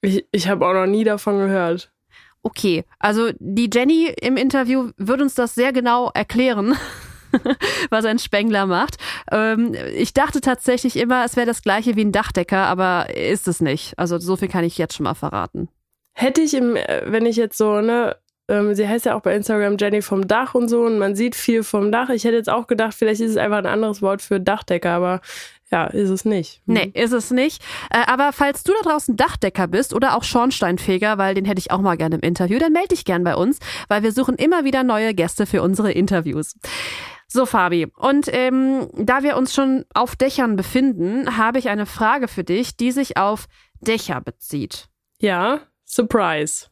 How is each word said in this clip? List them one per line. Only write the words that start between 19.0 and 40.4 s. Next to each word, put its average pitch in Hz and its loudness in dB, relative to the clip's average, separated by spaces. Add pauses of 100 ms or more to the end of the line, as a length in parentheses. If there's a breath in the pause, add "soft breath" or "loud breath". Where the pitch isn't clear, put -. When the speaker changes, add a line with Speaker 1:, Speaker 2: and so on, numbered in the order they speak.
Speaker 1:
ja 226 2
auch 220 -4
bei 208 0
Instagram 208 0
Jenny 208 0
vom 196 -2
Dach 226 0
und 240 2
so 233 2
und 226 2
man 196 0
sieht 233 -2
viel 226 2
vom 208 0
Dach. 247 0
Ich 240 -2
hätte 233 2
jetzt 226 0
auch 233 0
gedacht, 226 0
vielleicht 214 0
ist 226 0
es 214 0
einfach 208 0
ein 196 -2
anderes 208 -2
Wort 196 0
für 196 -2
Dachdecker, 185 0
aber 180 0 (500 loud breath)
ja, 165 2
ist 196 0
es 190 -2
nicht. 202 -2
Mhm. 226 2
Speaker 2:
Nee, 196 0
ist 233 0
es 233 -2
nicht. 262 0 (280 loud breath)
Äh, - 2
aber 269 2
falls 285 0
du 359 2
da 403 2
draußen 294 0
Dachdecker 196 0
bist 196 -2
oder 254 2
auch 226 -2
Schornsteinfeger, 208 0
weil 190 0
den 196 -2
hätte 196 0
ich - -6
auch 185 0
mal 190 2
gerne 160 0
im - -4
Interview, 180 2
dann 320 4
melde 349 2
dich 339 0
gern 180 0
bei 175 0
uns, 220 2 (260 loud breath)
weil 208 0
wir 220 2
suchen 226 0
immer 320 2
wieder 269 2
neue 220 2
Gäste 180 0
für 202 0
unsere 190 2
Interviews. 170 0 (720 loud breath)
So, 254 2
Fabi, 175 2
und, 277 2
ähm, 262 0
da 247 0
wir 285 2
uns 254 0
schon 262 2 (100)
auf 247 0
Dächern 254 2